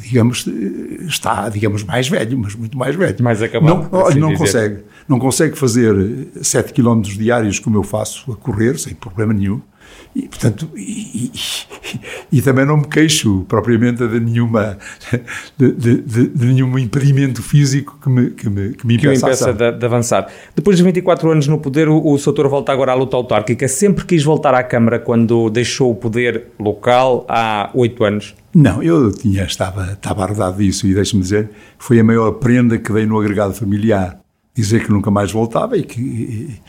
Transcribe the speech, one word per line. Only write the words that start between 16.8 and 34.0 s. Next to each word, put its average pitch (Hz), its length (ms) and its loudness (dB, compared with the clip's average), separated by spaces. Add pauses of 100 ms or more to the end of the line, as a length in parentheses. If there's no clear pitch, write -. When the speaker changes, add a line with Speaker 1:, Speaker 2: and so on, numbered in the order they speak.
Speaker 1:
físico 143 580 0
que - 80 -2
me, 123 220 2
que - 180 -8
me, 98 240 -4
que - 140 -8
me 117 100 4
Speaker 2:
Que 143 100 2
o 139 40 6
Speaker 1:
impeça 135 140 4
a 139 40 2
Speaker 2:
impeça 123 220 0
Speaker 1:
ação. 117 200 0
Speaker 2:
de, 120 60 -8
de 120 80 -4
avançar. 117 420 0 (280)
Depois 180 220 4
de 175 60 6
vinte 175 140 4
e 180 40 -2
quatro 165 280 2
anos 151 180 2
no 151 120 2
poder, 151 280 0
o, 156 160 4
o 147 140 4
Soutor 143 320 0
volta 143 220 -2
agora 131 200 2
à 127 40 2
luta 131 200 -2
autárquica. 117 520 0
Sempre 196 380 0
quis 165 180 2
voltar 147 300 2
à 127 100 2
Câmara 117 360 2
quando 117 500 2
deixou 120 420 0
o 113 40 -2
poder 113 520 -4 (120)
local 123 680 2
há 110 440 -2
oito 120 300 0
anos? 104 320 -2 (200)
Speaker 1:
Não, 139 260 6
eu 160 300 2
tinha, 98 320 -2
estava, 95 500 -6
estava 95 300 -6
arredado 95 340 -2
disso 98 300 0
e 95 60 2
deixe-me 98 280 0
dizer, 104 300 -2 (260)
foi 117 220 2
a 113 40 6
maior 113 280 4
prenda 120 460 2
que 113 140 -6
dei 107 140 2
no 107 140 0
agregado 104 340 0
familiar. 101 640 0 (360)